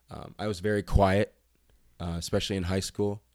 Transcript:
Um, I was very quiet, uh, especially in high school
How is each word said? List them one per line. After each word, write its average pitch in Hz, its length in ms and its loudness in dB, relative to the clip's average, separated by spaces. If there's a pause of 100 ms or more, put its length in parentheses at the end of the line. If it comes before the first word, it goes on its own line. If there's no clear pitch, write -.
(120)
Um, - 260 -14
I 104 100 -6
was 98 120 -4
very 104 240 0
quiet, 101 500 4 (640)
uh, 87 180 -6
especially 98 400 -2
in 92 60 -2
high 92 180 0
school 101 420 -4 (120)